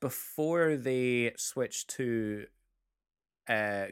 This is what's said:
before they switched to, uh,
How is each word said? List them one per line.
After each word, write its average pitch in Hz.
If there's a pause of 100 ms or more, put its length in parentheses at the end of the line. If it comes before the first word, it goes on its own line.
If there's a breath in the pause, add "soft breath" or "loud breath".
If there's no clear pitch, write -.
before 156
they 123
switched -
to, 113 (1000)
uh, 104